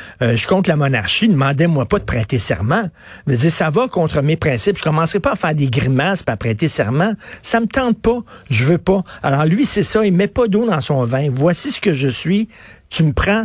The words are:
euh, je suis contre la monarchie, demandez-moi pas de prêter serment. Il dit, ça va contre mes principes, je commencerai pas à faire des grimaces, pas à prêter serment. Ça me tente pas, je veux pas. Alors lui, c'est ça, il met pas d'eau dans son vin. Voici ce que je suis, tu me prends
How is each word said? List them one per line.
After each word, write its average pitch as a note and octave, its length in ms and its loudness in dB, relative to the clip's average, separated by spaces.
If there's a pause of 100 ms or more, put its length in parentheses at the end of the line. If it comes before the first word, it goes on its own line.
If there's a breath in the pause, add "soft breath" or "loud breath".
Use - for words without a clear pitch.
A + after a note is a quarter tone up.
(200 loud breath)
euh, A#2 120 2
je A#2 60 2
suis - 100 -4
contre F#3 200 2
la E3+ 60 2
monarchie, C#3 540 0
demandez-moi C#3+ 580 2
pas G3+ 140 0
de - 40 -14
prêter A#2+ 360 -2
serment. D#3 500 -2 (380 loud breath)
Il C3 80 0
dit, D3+ 160 2
ça D#3+ 180 0
va A3+ 160 0
contre D#3+ 340 -2
mes D3 160 2
principes, D#3+ 420 0
je - 40 -10
commencerai F3+ 380 0
pas C#4 140 -2
à - 20 -6
faire - 180 -2
des C#3+ 140 0
grimaces, C3+ 560 0
pas B2+ 80 -2
à A2 40 -4
prêter A2+ 300 -2
serment. D3 460 0 (280 loud breath)
Ça - 200 0
me A#3 60 -2
tente B3 360 -2
pas, A#3 160 0 (320 loud breath)
je A#2+ 140 2
veux D#3+ 140 2
pas. F#3+ 260 0 (180 loud breath)
Alors C#3 220 0
lui, F#3+ 200 2
c'est G3+ 200 0
ça, G#3+ 200 2
il G3 80 2
met F#3+ 140 2
pas A#3+ 220 0
d'eau G#3+ 200 2
dans D#3+ 120 0
son C3 240 0
vin. C3 260 -2
Voici E3 400 0
ce - 100 -2
que F#3+ 120 0
je C#3 160 0
suis, G3 400 -2 (400 loud breath)
tu - 160 0
me D3+ 80 2
prends G#3+ 320 0